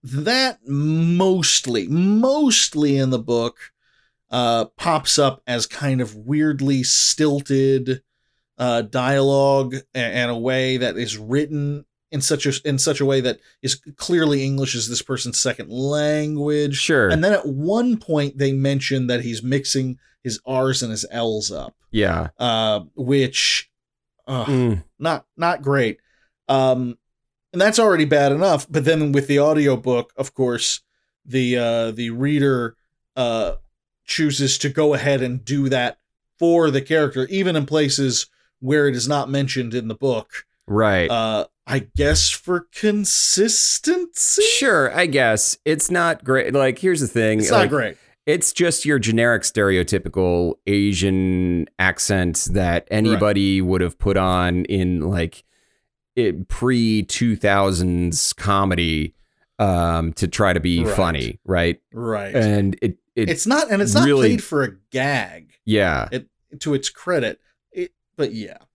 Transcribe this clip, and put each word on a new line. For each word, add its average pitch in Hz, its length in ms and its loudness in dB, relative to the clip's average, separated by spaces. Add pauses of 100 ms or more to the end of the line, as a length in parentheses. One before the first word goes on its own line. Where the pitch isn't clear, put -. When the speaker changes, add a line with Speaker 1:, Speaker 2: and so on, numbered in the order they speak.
Speaker 1:
that 190 640 -2
mostly, 160 1200 0
mostly 202 1080 2
in 135 120 0
the 127 100 0
book, 117 520 -4 (580)
uh, 117 360 0 (120)
pops - 400 0
up 135 300 2
as 120 180 -4
kind 135 360 -4
of 107 140 -6
weirdly 139 680 0
stilted, 135 1160 0 (560)
uh, 120 240 -2
dialogue 135 920 2 (200)
a-, - 20 -4
and 120 320 -2
a 120 80 -4
way 131 400 -2
that 117 200 -2
is 113 200 -6
written 143 680 -4 (260)
in 143 100 -4
such 143 240 -2
a, 135 80 0 (140)
in 135 100 0
such 139 240 0
a 139 40 2
way 135 160 2
that 123 180 -2 (240)
is 131 120 -2 (220)
clearly 151 460 0
English 135 320 -2
is 113 120 -4
this 120 140 -4
person's 123 380 -6
second 110 320 -4
language. 147 1040 -2
Speaker 2:
Sure. 131 340 2
Speaker 1:
And 160 140 2
then 208 100 4
at 180 140 -2
one 208 500 -2
point 147 400 -4
they 139 140 0
mention 135 560 -2
that 120 140 -2
he's 117 200 -6
mixing 131 560 -2 (260)
his 113 220 -8
R's 131 380 -2
and 117 80 -6
his 107 200 -6
L's 110 400 -4
up. 69 240 -12 (160)
Speaker 2:
Yeah. 87 460 0
Speaker 1:
Uh, 113 440 0 (140)
which, 131 760 0 (560)
uh, 123 180 -4
Speaker 2:
Mm. 123 380 0 (160)
Speaker 1:
not, 151 260 -4 (120)
not 170 260 -2
great. 135 340 0 (500)
Um, 131 500 2 (540)
and 175 100 -6
that's 214 180 4
already 185 260 4
bad 143 260 4
enough. 160 380 0
But 147 160 -2
then 151 260 2
with 139 160 2
the 143 120 4
audiobook, 139 760 2
of - 200 -8
course, 123 460 -2 (440)
the, 123 320 0
uh, 117 340 0
the 117 200 -6
reader, 131 680 0 (380)
uh, 113 400 -2 (500)
chooses 139 540 -2
to 147 100 -2
go 151 240 2
ahead 139 300 0
and 127 200 -6
do 135 260 -2
that 123 280 -2 (400)
for 170 320 4
the 135 120 0
character, 147 460 0
even 185 280 0
in 147 100 0
places 135 640 0 (320)
where 143 280 2
it 127 80 0
is 120 120 -4
not 139 240 -2
mentioned 131 420 -2
in 117 140 -4
the 110 80 -6
book. 123 500 -4 (220)
Speaker 2:
Right. 101 420 2
Speaker 1:
Uh, 110 360 -2 (200)
I 131 300 -4
guess 143 340 2
for 175 440 -4
consistency? - 1700 0 (160)
Speaker 2:
Sure, 185 360 2
I 180 120 0
guess. 127 580 0
It's 156 260 0
not 170 360 0
great. 131 280 0
Like, 131 260 2
here's 180 200 0
the 135 80 0
thing. 110 320 2
Speaker 1:
It's 107 120 0
not 226 80 4
Speaker 2:
Like, 107 100 2
Speaker 1:
great. 127 280 -4 (280)
Speaker 2:
it's 156 260 0
just 170 320 0
your 143 160 0
generic 113 440 2
stereotypical 90 1120 0 (120)
Asian 92 1000 0 (120)
accent 92 720 0
that 87 400 0
anybody 101 720 2
Speaker 1:
Right. 90 80 0
Speaker 2:
would 92 120 2
have 87 160 -2
put 98 200 0
on 90 480 0
in, 90 360 0
like, 85 420 -4 (760)
it, 95 320 0
pre-two 113 880 0
thousands 90 960 0
comedy, 87 800 0 (440)
um, 85 560 0
to - 140 -2
try 98 240 0
to 87 80 2
be 85 240 2
Speaker 1:
Right. 101 120 0
Speaker 2:
funny, 78 500 -2
right? 85 340 0 (140)
Speaker 1:
Right. 110 420 -6
Speaker 2:
And 104 460 2
it, 98 160 -2 (180)
it 120 140 0
Speaker 1:
It's - 180 -2
not, 285 240 2
and 202 100 2
it's 202 120 0
not 190 120 4
Speaker 2:
really 135 240 4
Speaker 1:
played 107 140 0
for 147 200 -2
a 98 120 -6 (160)
gag. 120 640 -6 (120)
Speaker 2:
Yeah. 92 460 2
Speaker 1:
It, 127 160 -6 (320)
to 151 140 -2
its 135 160 -2
credit. 143 500 -4 (320)
It, 180 220 -10 (240)
but 117 160 -2
yeah. 104 240 -12 (180)